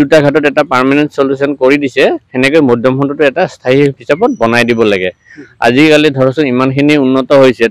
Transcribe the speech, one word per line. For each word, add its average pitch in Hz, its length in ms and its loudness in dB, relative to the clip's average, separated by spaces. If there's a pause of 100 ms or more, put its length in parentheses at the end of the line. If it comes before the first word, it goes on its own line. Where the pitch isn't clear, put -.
দুটা 147 240 0
ঘাটত 143 260 0
এটা 147 200 -2
পাৰ্মানেণ্ট 135 460 0
চলিউশ্যন 139 340 -2 (100)
কৰি 131 220 2
দিছে, 135 200 -2 (280)
সেনেকৈ 135 380 0
মধ্যমখণ্ডটো 131 600 -2
এটা 165 140 -2 (100)
স্থায়ী 131 260 -2 (200)
হিচাপত 147 300 -2 (100)
বনাই 113 300 0
দিব 117 100 0 (120)
লাগে। 92 180 -4 (580)
আজিকালি 151 500 2
ধৰকচোন 131 360 0
ইমানখিনি 135 400 0 (120)
উন্নত 131 240 -2 (140)
হৈছে, 120 280 2